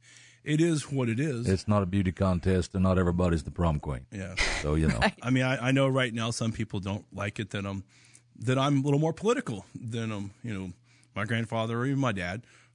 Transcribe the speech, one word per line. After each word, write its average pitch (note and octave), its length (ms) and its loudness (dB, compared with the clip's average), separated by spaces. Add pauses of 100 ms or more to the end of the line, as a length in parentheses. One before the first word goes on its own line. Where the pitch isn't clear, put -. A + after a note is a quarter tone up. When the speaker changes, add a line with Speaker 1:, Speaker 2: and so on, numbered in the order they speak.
(460)
Speaker 1:
it D3+ 160 2
is E3 280 2
what B2+ 200 0
it A2 100 0
is. B2+ 300 -2
Speaker 2:
It's F#2+ 180 2
not G#2 160 4
a - 20 0
beauty F#2 280 0
contest, F#2 600 2
and F#2 80 0
not F#2 160 4
everybody's F2 460 2
the - 80 -10
prom D#2+ 300 0
queen. C2 320 -6
Speaker 1:
Yeah. F#2+ 220 -10 (260)
Speaker 2:
So, D2+ 140 0
you D#2+ 120 4
know. - 120 2
Speaker 3:
<laughs> - 20 0
Right. - 200 2
Speaker 1:
I A#2+ 80 -4
mean, B2+ 140 4
I, B2+ 240 0
I C3 40 4
know C3+ 180 4
right B2+ 240 0
now A#2 180 -2
some A2+ 220 -2
people A2 260 -4
don't G2 240 -6 (100)
like G2+ 240 -6
it G#2+ 120 -6
that G2+ 160 -6
I'm, G2 180 -6 (560)
that B2 180 0
I'm C#3 200 2
a C3+ 40 4
little C#3+ 180 2
more D3+ 140 2
political C3 520 -2 (100)
than, A2+ 380 -6
um, G2+ 180 -8 (100)
you A#2 160 -8
know, F#2 140 -8 (460)
my G2+ 80 -2
grandfather A2+ 540 -2
or B2 60 -2
even C#3 140 0
my B2+ 140 2
dad. F#2+ 300 -6 (320)